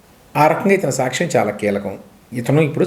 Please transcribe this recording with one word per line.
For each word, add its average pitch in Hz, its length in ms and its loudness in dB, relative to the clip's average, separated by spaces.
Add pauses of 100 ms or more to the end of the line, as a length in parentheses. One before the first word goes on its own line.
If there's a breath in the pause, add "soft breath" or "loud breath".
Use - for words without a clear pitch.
(380)
ఆ 147 100 6
రకంగా 165 260 2
ఇతని 185 180 0
సాక్ష్యం 127 440 -2
చాలా 107 160 2
కీలకం. 101 460 -4 (360)
ఇతను 135 280 0
ఇప్పుడు 156 260 0